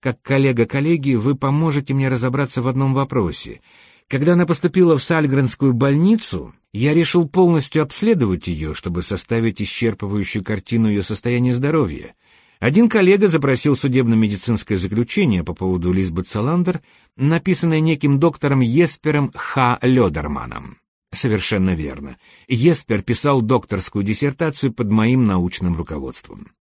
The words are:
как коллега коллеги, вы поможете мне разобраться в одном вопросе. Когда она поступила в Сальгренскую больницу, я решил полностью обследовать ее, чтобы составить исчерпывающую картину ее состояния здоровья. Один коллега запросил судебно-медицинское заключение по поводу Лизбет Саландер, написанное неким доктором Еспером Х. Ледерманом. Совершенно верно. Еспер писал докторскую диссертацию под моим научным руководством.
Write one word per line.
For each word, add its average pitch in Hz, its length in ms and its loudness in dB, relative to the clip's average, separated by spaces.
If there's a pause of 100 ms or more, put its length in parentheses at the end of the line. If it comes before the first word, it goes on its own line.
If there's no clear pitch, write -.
как 127 220 -6
коллега 131 440 2
коллеги, 139 480 0
вы 123 220 0
поможете 143 580 0
мне 135 140 0
разобраться 131 540 -2
в 120 40 -2
одном 131 280 0
вопросе. 127 680 -2 (480)
Когда 147 240 0
она 175 120 4
поступила 170 540 2
в - 60 -4
Сальгренскую 135 680 0
больницу, 139 800 0 (200)
я 131 220 0
решил 170 340 2
полностью 165 560 2
обследовать 143 640 0
ее, 78 260 -6
чтобы 87 280 -6
составить 110 600 -4
исчерпывающую 104 800 -4
картину 110 460 -2
ее 101 160 0
состояния 123 500 -2
здоровья. 127 600 -2 (460)
Один 175 260 4
коллега 202 380 4
запросил 143 480 2
судебно-медицинское 113 1040 0
заключение 104 680 0
по 87 100 -6
поводу 90 400 -2
Лизбет 90 360 -2
Саландер, 165 520 -2 (360)
написанное 160 640 0
неким 151 400 2
доктором 143 400 0
Еспером 147 720 0
Х. 123 480 -2
Ледерманом. 78 960 -2 (340)
Совершенно 98 640 0
верно. 71 440 -10 (280)
Еспер 120 560 0
писал 135 400 0
докторскую 104 600 -2
диссертацию 139 680 -2
под 107 200 -4
моим 117 340 2
научным 90 500 -2
руководством. 67 760 -12 (120)